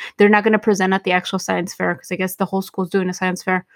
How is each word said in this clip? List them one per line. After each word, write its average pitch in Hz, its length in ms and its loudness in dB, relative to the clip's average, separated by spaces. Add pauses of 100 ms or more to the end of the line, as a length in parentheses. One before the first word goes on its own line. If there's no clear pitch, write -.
(180)
they're 208 120 8
not 208 140 4
gonna 214 140 4
present 190 360 0
at 190 100 0
the 185 80 -2
actual 180 260 -2
science 180 380 -4
fair," 180 180 -2
'cause - 180 -14
I 185 40 -6
guess 185 220 -4
the 196 80 -2
whole 190 180 -4
school's 185 260 -6
doing 185 200 0
a 180 40 -4
science 180 300 -4
fair 185 220 -2 (100)